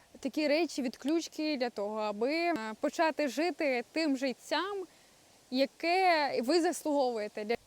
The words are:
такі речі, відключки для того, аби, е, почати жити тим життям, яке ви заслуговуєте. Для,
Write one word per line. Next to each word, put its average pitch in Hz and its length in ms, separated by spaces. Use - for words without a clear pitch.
такі 294 280
речі, 302 340
відключки 302 760
для 240 120
того, 214 280
аби, 214 360
е, 339 220
почати 302 480
жити 269 640
тим 302 260
життям, 330 680
яке 320 800
ви 320 180
заслуговуєте. 254 840
Для, 226 100